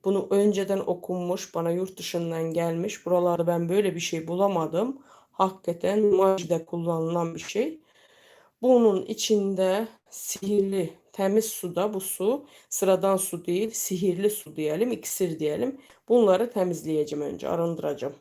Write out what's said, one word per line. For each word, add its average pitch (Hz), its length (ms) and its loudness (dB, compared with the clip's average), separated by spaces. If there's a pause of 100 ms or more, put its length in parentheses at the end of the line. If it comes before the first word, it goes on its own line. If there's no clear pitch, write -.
Bunu 196 260 0
önceden 196 480 2
okunmuş, 180 760 -4
bana 170 160 0
yurt 185 280 -4
dışından 165 540 -4
gelmiş. 170 540 -2
Buralarda 175 400 2
ben 170 220 0
böyle 190 260 0
bir 170 60 -6
şey 165 280 -6
bulamadım. 185 760 0 (300)
Hakikaten 190 720 0
majide 185 600 4
kullanılan 165 720 -2
bir 170 60 -10
şey. 269 400 -4 (840)
Bunun 233 440 6
içinde 196 840 0 (220)
sihirli, 196 800 -2 (200)
temiz 208 320 2
suda, 196 500 -4
bu 190 60 -4
su 226 460 -4 (220)
sıradan 190 480 2
su 175 300 -6
değil, 196 240 -2
sihirli 190 600 0
su 208 260 -10
diyelim, 156 360 -2
iksir - 460 -4
diyelim. 180 420 -2 (280)
Bunları 226 420 4
temizleyeceğim 156 720 -2
önce, - 240 -6
arındıracağım. 160 720 -2